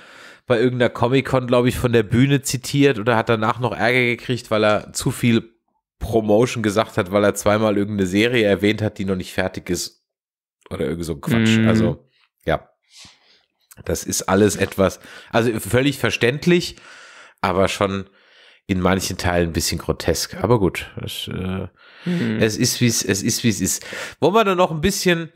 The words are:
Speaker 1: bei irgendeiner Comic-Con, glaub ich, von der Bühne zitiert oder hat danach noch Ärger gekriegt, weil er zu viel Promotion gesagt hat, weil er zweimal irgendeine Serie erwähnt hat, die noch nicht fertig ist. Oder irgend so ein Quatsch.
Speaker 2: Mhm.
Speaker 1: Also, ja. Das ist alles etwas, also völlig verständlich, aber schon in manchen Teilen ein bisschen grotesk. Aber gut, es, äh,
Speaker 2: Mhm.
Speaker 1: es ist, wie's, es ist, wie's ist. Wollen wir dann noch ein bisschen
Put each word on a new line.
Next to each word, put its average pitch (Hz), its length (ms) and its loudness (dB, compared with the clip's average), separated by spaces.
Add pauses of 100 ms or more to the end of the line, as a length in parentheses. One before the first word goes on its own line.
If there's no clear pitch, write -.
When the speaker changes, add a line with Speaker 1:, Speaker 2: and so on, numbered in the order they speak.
(460)
Speaker 1:
bei 123 120 2
irgendeiner 123 320 2
Comic-Con, 127 560 0
glaub 123 200 2
ich, 127 100 0
von 123 160 0
der 117 100 4
Bühne 127 400 2
zitiert 139 560 0
oder 110 180 0
hat 113 120 0
danach 113 320 0
noch 120 160 -2
Ärger 120 300 2
gekriegt, 120 440 -4
weil 107 140 2
er 107 280 0
zu - 200 -4
viel 117 400 0 (480)
Promotion 110 640 2
gesagt 107 320 0
hat, 95 160 -2
weil 101 100 4
er 101 140 2
zweimal 107 400 2
irgendeine 101 320 0
Serie 110 360 2
erwähnt 104 380 2
hat, 107 160 -4
die 98 60 -4
noch 95 100 -2
nicht 92 200 -6
fertig 92 360 -6
ist. - 340 -6 (640)
Oder - 180 -4
irgend 85 180 -6
so 80 100 -6
ein 73 60 -10
Quatsch. 113 380 2
Speaker 2:
Mhm. 110 100 2
Speaker 1:
Also, 110 400 0 (360)
ja. 76 240 -2 (1160)
Das 85 180 -4
ist - 200 -6
alles 98 340 2
etwas, 92 420 0 (320)
also 113 300 0
völlig 135 380 0
verständlich, 147 760 0 (680)
aber 95 280 2
schon 98 420 -4 (560)
in 92 140 4
manchen 92 360 2
Teilen 87 340 0
ein - 20 -10
bisschen 85 260 -2
grotesk. - 640 -4
Aber 117 160 2
gut, 90 320 -2 (140)
es, - 240 -10
äh, 92 400 -8 (360)
Speaker 2:
Mhm. 131 360 -2
Speaker 1:
es 107 160 0
ist, - 240 -2
wie's, 120 240 0
es 98 180 -2
ist, - 220 -2
wie's 107 160 0
ist. - 260 -4 (320)
Wollen 165 160 2
wir 226 100 4
dann 190 140 0
noch 180 140 2
ein 160 80 -6
bisschen 170 560 0